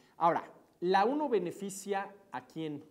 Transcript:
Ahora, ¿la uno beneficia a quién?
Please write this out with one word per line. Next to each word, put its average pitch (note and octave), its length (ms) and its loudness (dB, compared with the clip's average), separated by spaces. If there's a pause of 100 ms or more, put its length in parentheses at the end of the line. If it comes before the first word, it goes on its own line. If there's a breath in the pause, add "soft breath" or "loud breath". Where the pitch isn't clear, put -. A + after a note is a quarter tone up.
(160 soft breath)
Ahora, E3 360 2 (280)
¿la F#3+ 240 4
uno C#4+ 240 0
beneficia G3 840 -4 (160)
a B2+ 160 -10
quién? D#3 440 -8